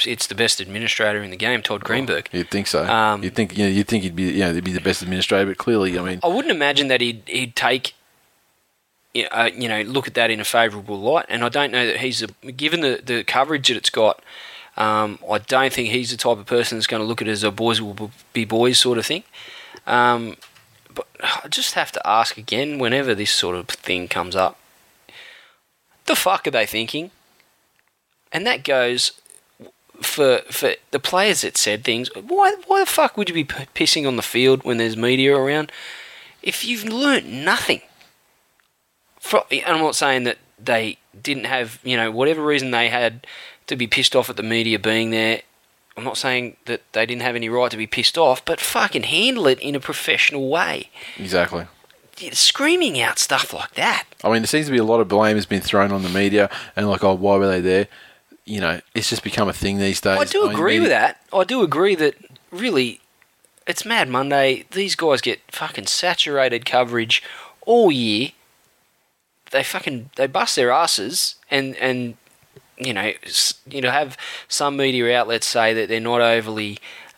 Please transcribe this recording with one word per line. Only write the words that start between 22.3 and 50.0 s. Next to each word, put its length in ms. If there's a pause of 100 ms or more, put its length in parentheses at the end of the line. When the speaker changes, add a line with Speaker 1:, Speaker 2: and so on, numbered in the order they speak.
Speaker 1:
again, 420
whenever 360
this 160
sort 260
of 120
thing 380
comes 300
up, 220 (1500)
the 100
fuck 320
are 40
they 160
thinking? 440 (1200)
And 160
that 160
goes 500 (880)
for, 380 (100)
for 240 (160)
the 80
players 420
that 160
said 260
things. 320
Why, 420 (100)
why 140
the 60
fuck 300
would 140
you 40
be 100
p-, 200 (100)
pissing 320
on 100
the 60
field 420
when 120
there's 220
media 360
around? 380 (720)
If 200
you've 220
learnt 420
nothing. 540 (1400)
Fro-, 300
and 160
I'm 140
not 160
saying 280
that 140 (240)
they 360 (220)
didn't 240
have, 380
you 140
know, 140
whatever 340
reason 260
they 180
had 380 (400)
to 100
be 100
pissed 300
off 140
at 60
the 60
media 360
being 320
there, 320 (540)
I'm 80
not 120
saying 400 (100)
that 160 (100)
they 140
didn't 160
have 120
any 140
right 220
to 60
be 100
pissed 300
off, 280
but 160
fucking 440
handle 440
it 100
in 160
a 60
professional 680